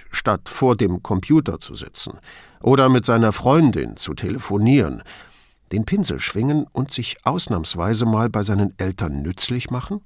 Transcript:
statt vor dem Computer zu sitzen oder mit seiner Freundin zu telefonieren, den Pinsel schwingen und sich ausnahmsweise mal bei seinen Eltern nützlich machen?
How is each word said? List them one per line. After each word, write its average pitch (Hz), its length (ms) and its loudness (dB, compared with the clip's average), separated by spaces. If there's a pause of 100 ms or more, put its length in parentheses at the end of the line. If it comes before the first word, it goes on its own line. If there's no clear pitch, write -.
(120)
statt - 360 -2
vor 123 280 2
dem 92 260 0
Computer 98 560 0
zu - 160 -14
sitzen - 460 -12 (400)
oder 131 280 6
mit 127 160 4
seiner 113 280 4
Freundin 117 640 2
zu - 180 -6
telefonieren, 101 880 0 (720)
den 107 120 -2
Pinsel 170 360 -2
schwingen 139 500 -2
und - 220 -4
sich - 340 -8
ausnahmsweise 110 800 -2
mal 113 240 2
bei 104 140 -2
seinen 98 340 0
Eltern 87 440 -4
nützlich 104 480 -4
machen? 127 360 -6